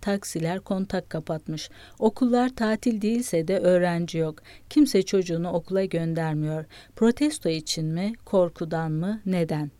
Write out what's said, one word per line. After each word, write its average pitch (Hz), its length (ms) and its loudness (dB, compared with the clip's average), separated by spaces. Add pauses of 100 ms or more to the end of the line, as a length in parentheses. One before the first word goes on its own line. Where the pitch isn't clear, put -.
taksiler 185 600 -2
kontak 190 500 -4
kapatmış. 156 600 -6 (280)
Okullar 247 500 2
tatil 220 540 -2
değilse 208 460 0
de 185 100 2
öğrenci 175 600 2
yok. 156 240 -4 (280)
Kimse 254 320 4
çocuğunu 175 480 0
okula 185 340 0
göndermiyor. 160 800 -2 (320)
Protesto 233 520 2
için 160 360 -2
mi, 175 280 -2 (120)
korkudan 170 680 0
mı, 190 340 -2
neden? 160 540 0